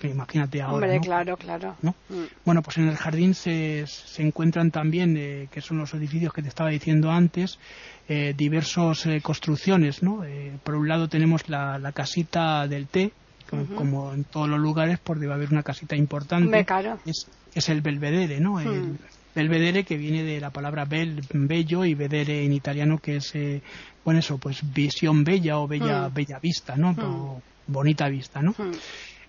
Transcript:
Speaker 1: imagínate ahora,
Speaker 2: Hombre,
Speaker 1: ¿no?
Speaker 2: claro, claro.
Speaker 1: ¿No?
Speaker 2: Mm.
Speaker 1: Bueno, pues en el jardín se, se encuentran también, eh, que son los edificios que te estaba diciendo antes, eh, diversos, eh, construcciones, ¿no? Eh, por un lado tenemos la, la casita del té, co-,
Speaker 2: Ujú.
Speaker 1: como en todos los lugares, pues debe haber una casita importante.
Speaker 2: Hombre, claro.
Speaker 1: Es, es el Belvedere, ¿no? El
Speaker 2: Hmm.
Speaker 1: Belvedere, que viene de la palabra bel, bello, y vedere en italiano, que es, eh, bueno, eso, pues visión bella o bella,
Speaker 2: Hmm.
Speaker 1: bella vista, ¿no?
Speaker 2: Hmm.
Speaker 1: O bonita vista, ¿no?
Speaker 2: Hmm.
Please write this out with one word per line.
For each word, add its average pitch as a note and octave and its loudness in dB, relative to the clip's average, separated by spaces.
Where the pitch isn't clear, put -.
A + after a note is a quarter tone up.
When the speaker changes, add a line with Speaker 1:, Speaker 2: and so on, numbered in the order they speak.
Speaker 1:
imagínate C#3 -2
ahora, C3+ -4
Speaker 2:
Hombre, F#3 4
Speaker 1:
¿no? E3+ 4
Speaker 2:
claro, F3 0
claro. F3 -8
Speaker 1:
¿No? E3 2
Speaker 2:
Mm. F3+ -6
Speaker 1:
Bueno, E3+ 4
pues - -8
en D#3+ 4
el D#3 -2
jardín E3 2
se, D#3 -4
se - -10
encuentran E3 2
también, D#3+ 2
eh, C#3+ -6
que D3 -12
son D#3+ -6
los D3+ -6
edificios D#3 -2
que D#3 -6
te C#3+ -6
estaba D#3+ -2
diciendo D#3 4
antes, F3 2
eh, C#3+ 0
diversos, D#3 2
eh, D#3 2
construcciones, D#3 2
¿no? G3 0
Eh, C#3+ -10
por D3+ -4
un D3+ 0
lado D#3+ 2
tenemos D#3+ 4
la, C#3 -4
la C#3 -6
casita D#3 0
del C#3+ -4
té, F#3+ 2
co-, D3 -4
Speaker 2:
Ujú. D3 -4
Speaker 1:
como C#3 -2
en C#3+ -2
todos D3+ -2
los D3 2
lugares, D#3+ 2
pues D#3 -4
debe C#3+ -2
haber C#3+ -2
una D3+ 4
casita C#3+ -6
importante. D3 2
Speaker 2:
Hombre, G#3+ 6
claro. G3 -2
Speaker 1:
Es, - -6
es E3 0
el D#3 2
Belvedere, D3 0
¿no? F#3+ 2
El A3+ -2
Speaker 2:
Hmm. F3+ -4
Speaker 1:
Belvedere, E3 2
que E3 -4
viene D#3 -2
de D3+ -4
la C#3+ -8
palabra C#3+ -6
bel, D#3 -2
bello, E3 2
y E3 4
vedere D3 -2
en C#3+ 4
italiano, D3 0
que D3 -4
es, C#3 -8
eh, C#3+ -4
bueno, E3 6
eso, D3 0
pues C3+ -6
visión D3 4
bella D#3+ 2
o D3 -2
bella, D3 0
Speaker 2:
Hmm. C3 -8
Speaker 1:
bella C#3+ -4
vista, E3 -4
¿no? F3 4
Speaker 2:
Hmm. E3 0
Speaker 1:
O C3+ -6
bonita C#3+ 2
vista, C#3 -6
¿no? F3 4
Speaker 2:
Hmm. F#3+ -4